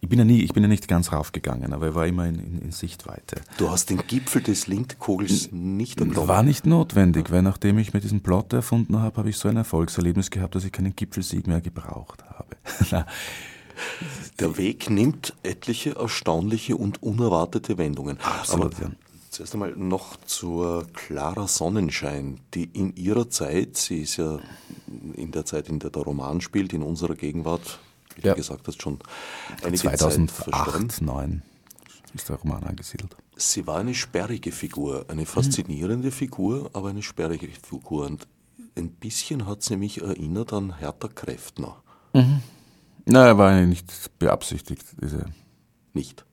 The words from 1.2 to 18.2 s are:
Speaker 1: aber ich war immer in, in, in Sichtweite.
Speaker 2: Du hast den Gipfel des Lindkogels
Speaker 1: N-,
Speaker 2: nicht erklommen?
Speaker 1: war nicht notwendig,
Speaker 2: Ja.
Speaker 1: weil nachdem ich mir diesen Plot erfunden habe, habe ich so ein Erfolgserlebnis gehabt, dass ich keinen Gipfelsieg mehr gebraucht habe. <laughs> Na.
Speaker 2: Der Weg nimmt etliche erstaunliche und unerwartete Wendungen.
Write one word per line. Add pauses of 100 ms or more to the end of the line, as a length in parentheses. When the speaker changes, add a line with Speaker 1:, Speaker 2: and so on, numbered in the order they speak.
Speaker 1:
aber
ich
war
immer
in,
in,
in
Sichtweite. (160)
Speaker 2:
Du
hast
den
Gipfel
des
Lindkogels
Speaker 1:
N-,
Speaker 2:
nicht
erklommen?
Speaker 1:
war
nicht
notwendig,
Speaker 2:
Ja.
Speaker 1:
weil
nachdem
ich
mir
diesen
Plot
erfunden
habe,
habe
ich
so
ein
Erfolgserlebnis
gehabt,
dass
ich
keinen
Gipfelsieg
mehr
gebraucht
habe. (120)
<laughs>
Na. (1300)
Speaker 2:
Der
Weg
nimmt
etliche
erstaunliche
und
unerwartete
Wendungen.